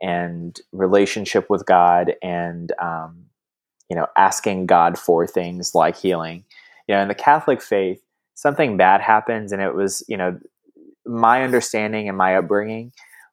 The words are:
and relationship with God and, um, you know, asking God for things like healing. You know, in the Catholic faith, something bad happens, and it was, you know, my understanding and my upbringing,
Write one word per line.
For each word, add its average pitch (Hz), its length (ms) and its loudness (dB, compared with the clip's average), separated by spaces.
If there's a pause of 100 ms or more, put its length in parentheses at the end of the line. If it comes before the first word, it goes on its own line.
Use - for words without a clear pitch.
and 87 580 -6 (120)
relationship 98 760 0
with 98 160 -2
God 87 580 4
and, 87 580 -6
um, 82 440 -10 (640)
you 87 80 -8
know, 82 100 0 (120)
asking 95 480 0
God 87 320 4
for 85 280 2
things 87 480 -6
like 85 220 2
healing. 85 480 -6 (420)
You 104 80 -2
know, 98 60 2
in 98 80 -2
the 101 60 -4
Catholic 147 480 2
faith, 98 400 -2 (320)
something 143 420 -2
bad 95 240 6
happens, 110 500 0
and 98 120 -4
it 87 120 -2
was, 95 340 -4
you 110 100 -6
know, 90 200 -2 (680)
my 117 360 2
understanding 107 640 -2
and 95 120 -4
my 92 180 2
upbringing, 107 560 -4 (400)